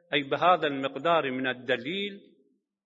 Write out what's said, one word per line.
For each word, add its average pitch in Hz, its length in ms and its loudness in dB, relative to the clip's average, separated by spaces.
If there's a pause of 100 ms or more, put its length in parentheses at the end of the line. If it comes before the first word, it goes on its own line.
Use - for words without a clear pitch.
(120)
أي 147 100 2
بهذا 156 440 4
المقدار 139 640 0
من 131 160 -4
الدليل، 127 760 -4 (640)